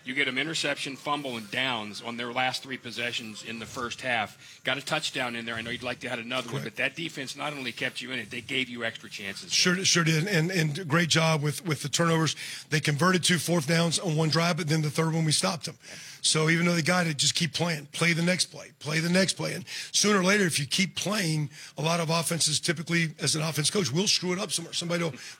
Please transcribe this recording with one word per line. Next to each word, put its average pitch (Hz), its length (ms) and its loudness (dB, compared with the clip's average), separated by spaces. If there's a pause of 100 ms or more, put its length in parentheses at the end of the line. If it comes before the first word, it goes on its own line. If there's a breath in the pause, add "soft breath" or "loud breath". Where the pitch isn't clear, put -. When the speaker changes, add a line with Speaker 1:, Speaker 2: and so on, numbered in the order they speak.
Speaker 1:
You 127 80 -8
get 139 140 2
'em 127 120 -2
interception, 147 580 -4
fumble, 143 400 -4
and 110 120 -8
downs 113 560 -2
on 117 120 -6
their 120 160 -6
last 127 320 0
three 131 140 -8
possessions 113 680 -8
in 113 160 -10
the 110 40 -8
first 117 360 -8
half. 117 640 -4
Got 131 120 0
a 139 80 -10
touchdown 131 520 -4
in 117 80 -8
there. 117 100 -6
I 113 60 -6
know 117 100 -8
you'd 123 140 -6
like 123 160 -6
to 127 80 -8
have 123 100 -4
another 123 300 -6
one, 139 140 -4
Speaker 2:
Correct. 120 140 -10
Speaker 1:
but 131 60 -2
that 135 140 -2
defense 156 400 -8
not 143 160 -6
only 135 180 -6
kept 127 300 -6
you 123 100 -10
in 127 80 -6
it, 107 140 -10
they 127 80 -8
gave 127 280 -4
you 120 160 -6
extra 113 240 -8
chances. 98 440 -10
Speaker 2:
Sure, 185 320 4
sure 170 180 4
did. 160 240 4
And, 175 240 2
and 160 380 0
great 165 220 4
job 160 340 4
with, 147 200 -2
with 156 180 -2
the 147 60 -6
turnovers. 165 460 2 (360 loud breath)
They 151 100 4
converted 165 420 4
two 180 160 4
fourth 160 300 0
downs 165 320 2
on 165 160 0
one 160 120 4
drive, 165 280 2
but 170 100 -4
then 156 160 2
the 151 80 0
third 160 240 0
one 165 100 2
we 156 60 2
stopped 180 360 0
them. 156 120 -12 (440 loud breath)
So 156 280 4
even 170 160 4
though 175 80 4
they 170 80 2
got 175 240 4
it, 156 100 -2
just 139 180 2
keep 170 200 0
playing. 160 380 -2
Play 170 200 4
the 165 80 2
next 175 260 2
play. - 320 -16
Play 151 220 -2
the 165 80 0
next 185 260 4
play. 156 200 -4
And 175 100 -8 (260 loud breath)
sooner 202 280 4
or 185 40 4
later, 196 220 6
if 160 140 2
you 143 80 0
keep 185 280 0
playing, 165 540 0 (300 loud breath)
a 143 40 -2
lot 165 160 2
of 160 120 -2
offenses 160 500 0
typically, 165 600 0
as 151 140 2
an 156 60 -2
offense 151 280 0
coach, 180 200 0
will 175 160 2
screw 180 280 2
it 175 40 -2
up 214 140 -4
somewhere. 170 220 -6
Somebody 170 300 -2
will 147 100 -4 (240 loud breath)